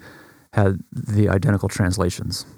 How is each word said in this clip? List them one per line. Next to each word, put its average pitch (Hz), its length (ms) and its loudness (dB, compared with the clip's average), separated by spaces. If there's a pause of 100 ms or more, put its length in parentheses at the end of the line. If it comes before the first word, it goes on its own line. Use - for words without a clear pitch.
(540)
had 98 280 0 (100)
the 104 380 0
identical 95 400 0
translations. - 760 0 (120)